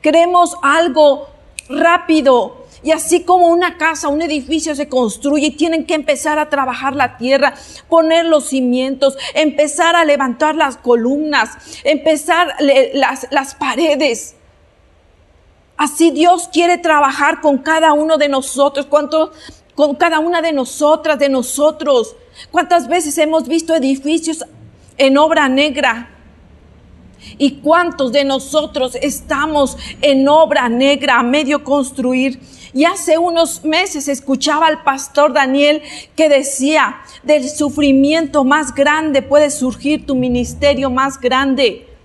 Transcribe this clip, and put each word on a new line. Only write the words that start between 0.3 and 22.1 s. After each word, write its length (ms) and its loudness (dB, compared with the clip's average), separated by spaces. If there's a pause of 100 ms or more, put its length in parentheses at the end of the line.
algo 640 2 (400)
rápido. 960 0 (140)
Y 120 -2
así 320 0
como 240 4
una 280 0
casa, 300 -4
un 160 -2
edificio 540 -4
se 120 -6
construye 580 -2
y 40 2
tienen 340 -2
que 100 -2
empezar 440 -2
a 100 -2
trabajar 460 -4
la 220 -4
tierra, 380 0 (340)
poner 380 4
los 240 2
cimientos, 680 -2 (180)
empezar 640 0
a 80 0
levantar 500 0
las 220 -2
columnas, 800 -2 (260)
empezar 760 0
le-, 340 2
las, 380 -2
las 240 -4
paredes. 800 -2 (1400)
Así 360 0
Dios 400 2
quiere 260 2
trabajar 600 0
con 180 2
cada 360 2
uno 220 2
de 120 0
nosotros, 580 -2
cuánto, 460 -2 (420)
con 220 0
cada 240 0
una 200 -2
de 120 -2
nosotras, 680 0
de 100 2
nosotros. 840 -2 (380)